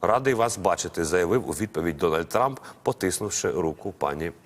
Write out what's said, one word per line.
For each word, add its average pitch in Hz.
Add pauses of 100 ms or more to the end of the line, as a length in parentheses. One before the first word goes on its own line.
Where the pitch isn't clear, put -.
"Радий 127
вас 113
бачити", 87
заявив 90
у -
відповідь 85
Дональд 82
Трамп, 131 (240)
потиснувши 98
руку 82
пані 76 (140)